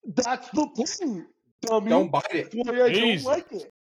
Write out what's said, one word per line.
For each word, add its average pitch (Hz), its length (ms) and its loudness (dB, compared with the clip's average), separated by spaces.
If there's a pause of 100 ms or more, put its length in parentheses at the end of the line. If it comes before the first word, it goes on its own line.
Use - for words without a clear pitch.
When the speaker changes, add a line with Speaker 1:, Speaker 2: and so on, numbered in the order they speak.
(160)
Speaker 1:
That's 247 340 -2
the 302 180 0
point, 247 580 -4 (360)
dummy. 220 280 0
Speaker 2:
Don't 180 220 4
bite - 220 -2
it. - 180 -2
Speaker 1:
That's 240 180 -4
why 240 60 -2
I - 20 0 (120)
don't - 40 2
Speaker 3:
Jesus. 202 320 2
Speaker 1:
like 320 260 0
it. 175 300 -12